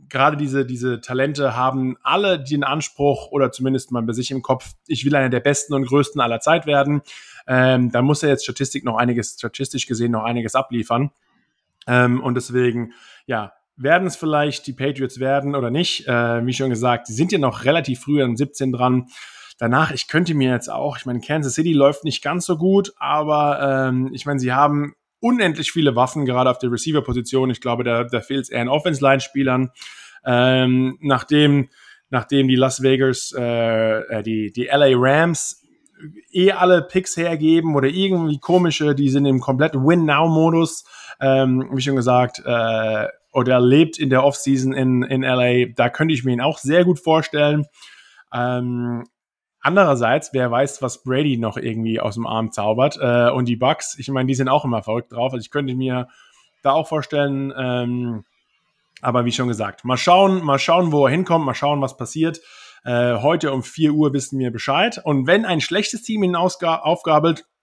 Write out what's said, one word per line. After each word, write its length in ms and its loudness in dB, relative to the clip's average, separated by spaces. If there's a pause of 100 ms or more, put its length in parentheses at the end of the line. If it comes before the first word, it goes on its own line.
gerade 300 2
diese, 260 -2
diese 380 -4
Talente 540 -2
haben 460 -2
alle 400 0
den 220 -2
Anspruch, 640 -2
oder 220 0
zumindest 400 -4
mal 100 -2
bei 120 -4
sich 160 -6
im 100 -6
Kopf, 300 -4 (160)
ich 180 -6
will 100 2
einer 140 2
der 120 0
besten 340 -2
und 100 0
größten 380 0
aller 180 -2
Zeit 240 2
werden. 380 0 (440)
Ähm, 460 2
da 80 2
muss 220 2
er 80 2
jetzt 140 0
Statistik 380 -6
noch 140 -4
einiges, 380 -2
statistisch 520 -8
gesehen 260 -2
noch 120 -2
einiges 300 -4
abliefern. 560 -2 (760)
Ähm, 360 2
und 120 -2
deswegen, 600 -2 (320)
ja, 260 -6 (240)
werden 300 2
es 100 -6
vielleicht 500 -2
die 80 -10
Patriots 440 -6
werden 360 -2
oder 160 -2
nicht? 360 -4
Äh, 400 0
wie 60 -2
schon 180 -2
gesagt, 380 0
die 60 -10
sind 180 0
ja 60 0
noch 260 -2
relativ 360 0
früh 220 0
an 140 0
siebzehn 340 -4
dran. 380 0 (500)
Danach, 340 0
ich 160 -8
könnte 260 0
mir 160 2
jetzt 180 -2
auch, 300 -6
ich 80 -14
meine, 140 -4
Kansas 340 -4
City 180 0
läuft 320 4
nicht 180 -6
ganz 220 -4
so 140 -2
gut, 400 2
aber, 920 0
ähm, 240 -2
ich 140 -10
meine, 140 -2
sie 120 -2
haben 420 2 (260)
unendlich 520 0
viele 240 2
Waffen, 300 0
gerade 240 2
auf 80 0
der 120 -2
Receiver-Position. 800 -2
Ich 100 -6
glaube, 220 -4
da, 220 0
da 160 -4
fehlt's 300 -6
eher 100 -4
an 80 -2
Offense-Line-Spielern. 1000 0 (540)
Ähm, 760 2
nachdem, 680 2 (420)
nachdem 380 0
die 80 4
Las 260 2
Vegas, 540 2
äh, 640 0
äh, 220 -6
die, 300 -4
die 140 -4
L 160 2
A 100 6
Rams 720 0 (680)
eh 200 4
alle 300 4
Picks 340 -4
hergeben 580 2
oder 140 2
irgendwie 500 0
komische, 560 2
die 140 2
sind 180 2
im 140 2
kompletten 460 0
Win-Now-Modus. 1000 2 (360)
Ähm, 520 2
wie 80 -2
schon 160 -2
gesagt, 480 2
äh, 640 0 (260)
oder 280 2
lebt 380 4
in 120 -2
der 140 4
Offseason 480 0
in, 320 2
in 180 -2
L 180 0
A. 340 2
Da 140 2
könnte 260 0
ich 100 -4
mir 80 0
ihn 80 -2
auch 180 -2
sehr 260 2
gut 140 2
vorstellen. 680 0 (680)
Ähm, 680 -4 (560)
andererseits, 760 2
wer 160 0
weiß, 320 -2
was 200 -6
Brady 360 0
noch 180 -4
irgendwie 420 -4
aus 180 -4
dem 100 -6
Arm 260 -4
zaubert. 480 0
Äh, 300 4
und 160 0
die 100 0
Bucks, 420 -2
ich 120 -12
meine, 160 -2
die 80 0
sind 140 -2
auch 180 2
immer 160 -2
verrückt 300 -6
drauf. 200 -2
Also 100 -8
ich 80 -18
könnte 240 -4
mir 340 -4 (540)
da 100 2
auch 160 0
vorstellen, 680 -4
ähm, 680 -4 (760)
aber 240 0
wie 80 -2
schon 160 -2
gesagt, 360 -6
mal 120 -2
schauen, 480 4
mal 140 2
schauen, 340 2
wo 140 4
er 40 4
hinkommt, 360 0
mal 80 -2
schauen, 260 -2
was 160 -6
passiert. 440 -4 (440)
Äh, 300 0
heute 380 0
um 100 -4
vier 300 0
Uhr 200 2
wissen 260 -4
wir 120 -2
Bescheid. 520 -2
Und 240 0
wenn 200 4
ein 140 0
schlechtes 420 -4
Team 200 -4
ihn 140 0
ausga-, 440 -2
aufgabelt, 680 0 (160)